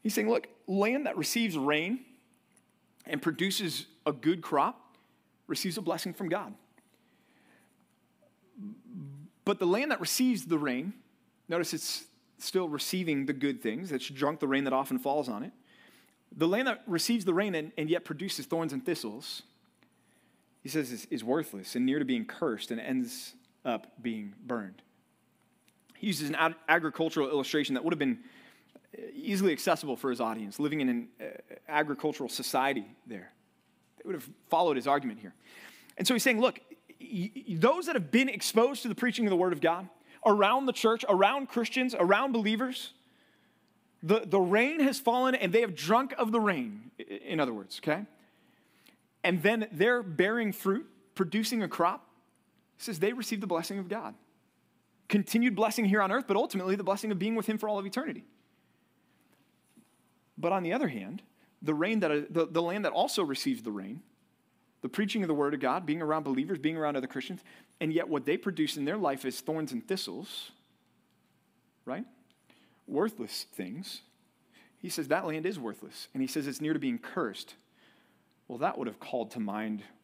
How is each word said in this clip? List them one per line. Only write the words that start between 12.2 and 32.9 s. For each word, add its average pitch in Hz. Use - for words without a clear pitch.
still 185
receiving 147
the 147
good 135
things, 165
that's 131
drunk 143
the 143
rain 135
that 131
often 131
falls 139
on 110
it. 160
The 160
land 233
that 220
receives 196
the 175
rain 196
and, 156
and 156
yet 170
produces 151
thorns 165
and 131
thistles, 135
he 135
says, 131
is, 110
is 117
worthless 127
and 127
near 139
to 143
being 123
cursed -
and 113
ends 127
up 120
being 107
burned. 104
He 214
uses 147
an 156
ag-, 160
agricultural 160
illustration 139
that 123
would 170
have 156
been 131
easily 196
accessible 151
for 135
his 120
audience, 110
living 147
in 131
an, 117
uh, -
agricultural 147
society 131